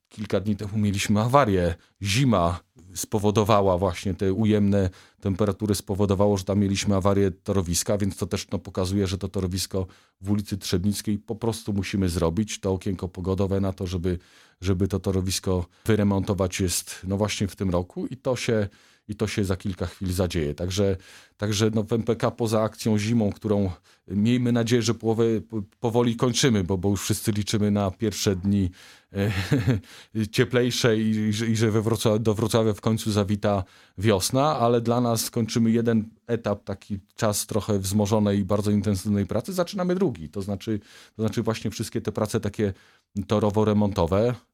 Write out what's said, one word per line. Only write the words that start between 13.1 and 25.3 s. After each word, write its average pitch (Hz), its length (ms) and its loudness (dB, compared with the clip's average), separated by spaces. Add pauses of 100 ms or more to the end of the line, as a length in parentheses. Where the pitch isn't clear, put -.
na 95 120 -2
to, 95 140 -6
żeby, 90 320 -2 (420)
żeby 95 260 0
to 95 120 -2
torowisko 92 640 -2 (200)
wyremontować, 98 760 0
jest, - 480 -4
no, 98 100 -2
właśnie 104 300 -2
w - 80 -10
tym 98 140 -4
roku 90 380 -4
i - 100 -10
to 131 180 -2
się, 110 320 0 (400)
i 104 80 -8
to 104 120 -4
się 101 180 -2
za 92 120 0
kilka 95 280 -6
chwil 90 260 -6
zadzieje. 87 420 0
Także, 92 440 -2 (400)
także, 107 360 0
no, 110 100 0
w 104 100 -6
M 110 100 0
P 113 120 0
K 113 160 0
poza 110 300 0
akcją 107 360 0
zimą, 107 340 0
którą 101 400 0 (360)
miejmy 120 440 2
nadzieję, 117 300 2
że 110 120 2
połowę, 110 300 0 (260)